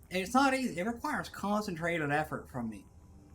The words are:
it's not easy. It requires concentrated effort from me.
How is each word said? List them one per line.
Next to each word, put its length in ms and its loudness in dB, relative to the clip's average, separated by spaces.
it's 240 -2
not 200 6
easy. 260 0
It 60 0
requires 440 -2
concentrated 800 0
effort 400 0
from 180 -4
me. 160 -10